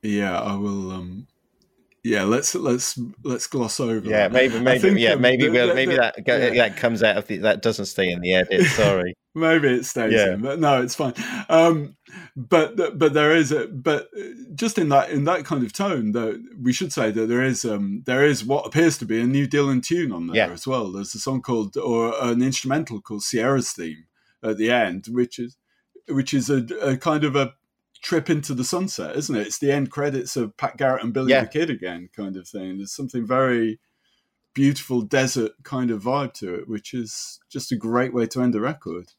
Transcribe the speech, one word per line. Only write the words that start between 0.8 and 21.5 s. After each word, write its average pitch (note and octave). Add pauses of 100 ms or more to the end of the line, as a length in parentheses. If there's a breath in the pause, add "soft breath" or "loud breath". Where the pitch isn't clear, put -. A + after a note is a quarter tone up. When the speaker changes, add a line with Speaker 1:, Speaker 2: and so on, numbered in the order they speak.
Speaker 1:
um, F#2 (760)
yeah, A#2
let's, B2+
let's, C3+ (260)
let's B2+
gloss A#2+
over A2+
Speaker 2:
Yeah, G#2+
Speaker 1:
that. G#2
Speaker 2:
maybe, B2+
Speaker 1:
I A2+
Speaker 2:
maybe, B2+
Speaker 1:
think, G2+
Speaker 2:
yeah, A2+
Speaker 1:
um, -
Speaker 2:
maybe B2+
Speaker 1:
the, -
Speaker 2:
we'll, A#2+
Speaker 1:
the, B2+
Speaker 2:
maybe C3
Speaker 1:
the, C3
Speaker 2:
that A2+
go, A#2+
Speaker 1:
yeah. B2 (180)
Speaker 2:
that G2
comes A#2
out G#2+
of G#2
the, G2+
that G2+
doesn't G#2
stay F#2
in F2
the F2
edit. F#2
Speaker 1:
<laughs> C#3
Speaker 2:
Sorry. F#2+ (200)
Speaker 1:
Maybe D#3+
it B2
stays A2
Speaker 2:
Yeah. G2+
Speaker 1:
in, G2+
but C#3
no, C#3+
it's B2+
fine. C3+ (360 loud breath)
Um, E3 (400 loud breath)
but, D#3
but D3
there D3+
is D3+
a, D3+
but D3 (460)
just A3
in E3
that, C#3
in C#3+
that D#3+
kind C3+
of G#2+
tone, D3
though, A2+ (240)
we B2
should D#3
say A2+
that A2
there A#2+
is, C3
um, G2+
there B2+
is C#3+
what C#3
appears D#3
to B2
be A2
a A#2+
new C3+
Dylan C#3
tune E3
on E2+
there E2+
Speaker 2:
Yeah. G#2
Speaker 1:
as E2+
well. A#2+
There's G2
a G#2+
song C3
called, A2